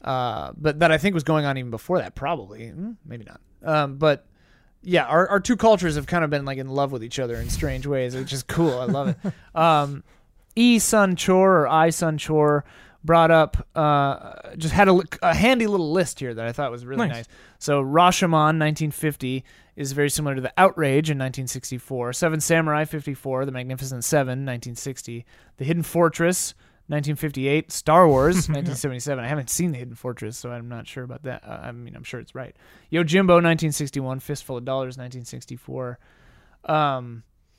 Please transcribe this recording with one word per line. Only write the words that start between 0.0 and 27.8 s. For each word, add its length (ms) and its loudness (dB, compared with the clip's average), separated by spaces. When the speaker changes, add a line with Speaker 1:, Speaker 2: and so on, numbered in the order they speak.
Speaker 1:
uh, 480 -4
but 240 -2
that 120 6
I 60 4
think 160 0
was 100 -2
going 200 2
on 140 -2
even 120 -10
before 280 -2
that, 160 -8
probably. 460 -8
Mm, 340 -12
maybe 200 -16
not. 160 -20
Um, 320 0
but, 300 0
yeah, 220 0
our, 240 2
our 120 2
two 160 0
cultures 400 4
have 100 -6
kind 180 0
of 60 -2
been, 140 -2
like, 140 -8
in 100 -8
love 240 -2
with 100 -6
each 160 -10
other 180 -4
in 140 -8
strange 360 -4
ways, 280 -2
which 180 -8
is 120 -6
cool. 340 0
I 60 -4
love 240 -2
it. 80 -6
Speaker 2:
<laughs> 100 -18
Speaker 1:
Um, 500 2
E 240 6
Sun 340 2
Chor, 460 4
or 80 2
I 220 4
Sun 280 -2
Chor, 460 2
brought 260 6
up, 340 4
uh, 800 -2
just 180 -4
had 140 8
a 40 8
li-, 120 4
a 100 4
handy 360 4
little 240 0
list 260 -2
here 160 -8
that 100 -8
I 60 -6
thought 220 -4
was 120 -12
really 220 -4
Speaker 2:
Nice. 100 -4
Speaker 1:
nice. 80 -12
So 200 2
Rashomon, 760 4
nineteen 340 0
fifty, 540 -4
is 160 -8
very 180 0
similar 240 -2
to 60 -4
The 180 -6
Outrage 520 4
in 80 -2
nineteen 280 -6
sixty-four, 640 -8
Seven 280 0
Samurai, 460 2
fifty-four, 600 -6
The 60 -6
Magnificent 500 -8
Seven, 420 0
nineteen 300 -8
sixty, 500 -12
The 60 -6
Hidden 200 0
Fortress, 720 2
nineteen 260 -2
fifty-eight, 560 -2
Star 380 6